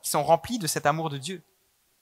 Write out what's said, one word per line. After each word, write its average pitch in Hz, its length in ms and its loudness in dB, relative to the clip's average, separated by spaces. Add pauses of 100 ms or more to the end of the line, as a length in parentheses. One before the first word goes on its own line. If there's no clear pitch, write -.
qui - 80 -8
sont 151 140 0
remplies 165 340 2
de 175 100 -4
cet 147 180 -2
amour 160 240 2
de 143 80 -8
Dieu. 160 260 -12 (580)